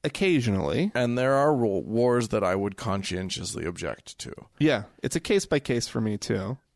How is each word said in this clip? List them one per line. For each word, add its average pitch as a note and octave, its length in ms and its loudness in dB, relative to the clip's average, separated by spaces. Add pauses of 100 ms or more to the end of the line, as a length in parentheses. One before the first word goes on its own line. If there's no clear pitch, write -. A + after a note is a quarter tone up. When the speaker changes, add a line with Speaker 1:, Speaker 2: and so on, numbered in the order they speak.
Speaker 1:
Occasionally. B2+ 880 2
Speaker 2:
And A#2+ 240 0
there C3 160 2
are C#3+ 220 4
ro-, G#2 300 0
wars A#2+ 440 2
that G#2+ 140 0
I F#2 120 2
would G2 220 -2
conscientiously F#2 880 -4
object E2+ 540 -8
to. - 140 -12 (260)
Speaker 1:
Yeah, C#3+ 240 4 (180)
it's B2+ 140 -4
a E3+ 60 0
case G3 240 2
by D3 140 0
case B2 280 0
for B2 140 -4
me, G#2+ 160 0
too. G#2+ 400 -4 (180)